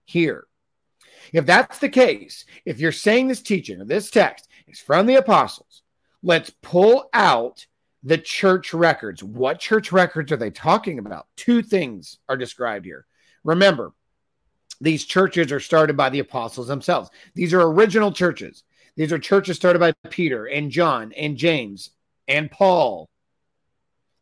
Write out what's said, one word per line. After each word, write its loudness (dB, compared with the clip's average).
here. -2
If 0
that's 2
the -2
case, 0
if -10
you're 0
saying 2
this -4
teaching -4
or -16
this -4
text 0
is -20
from 2
the 4
apostles, 2
let's 0
pull 4
out 0
the 0
church -2
records. 0
What -4
church -2
records 0
are -2
they -4
talking -2
about? -14
Two 0
things -6
are -4
described -8
here. -20
Remember, 2
these -2
churches 0
are -4
started 2
by 2
the -6
apostles -8
themselves. -4
These -4
are 6
original 4
churches. -6
These -4
are -2
churches 0
started 2
by 2
Peter -4
and -8
John -2
and -8
James -4
and -2
Paul. 0